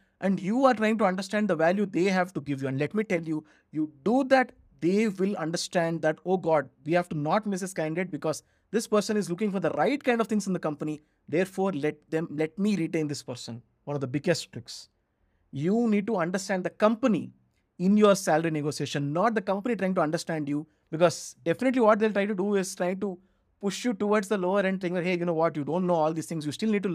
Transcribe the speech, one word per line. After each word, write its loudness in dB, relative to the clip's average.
and 0
you 0
are 8
trying 2
to 4
understand 0
the 2
value 4
they 0
have 2
to -6
give -4
you. -2
And -2
let -2
me 0
tell 0
you, -4
you -4
do 4
that, 4
they 2
will -2
understand -2
that, 0
"Oh 2
God, 2
we -2
have 2
to -6
not 0
miss -4
this -6
candidate -4
because -4
this -2
person 0
is -2
looking -2
for -2
the 0
right 0
kind 2
of 0
things -2
in -2
the 0
company. -6
Therefore, -2
let -4
them, -2
let -4
me 2
retain -2
this -8
person." -12
One -6
of -4
the -4
biggest -2
tricks. -16
You 0
need 2
to 0
understand -2
the -4
company 2
in 4
your 8
salary 2
negotiation, -2
not 2
the -2
company -2
trying 0
to 2
understand -2
you, -4
because 0
definitely 0
what 6
they'll 2
try 0
to -2
do 0
is 0
try -2
to -8
push -4
you 0
towards 0
the 0
lower 0
end, 0
saying -2
that, -2
"Hey, 0
you -4
know 0
what, 0
you -4
don't 0
know 4
all 2
these -6
things, -6
you -4
still -2
need 0
to -2